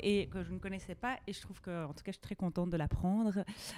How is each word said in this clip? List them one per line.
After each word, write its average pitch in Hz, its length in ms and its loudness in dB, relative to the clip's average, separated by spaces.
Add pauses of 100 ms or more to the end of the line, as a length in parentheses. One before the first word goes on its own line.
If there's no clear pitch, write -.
et 202 280 4
que 190 120 -2
je 175 100 -6
ne 185 60 -4
connaissais 190 360 -6
pas. 247 320 -2
Et 202 60 -4
je - 80 -8
trouve - 220 -12
que, 170 240 -4
en 143 80 -8
tout - 100 -16
cas, 196 80 -4
je - 40 -14
suis - 40 -20
très - 140 -8
contente 175 340 2
de 170 80 2
l'apprendre. 190 680 4 (360)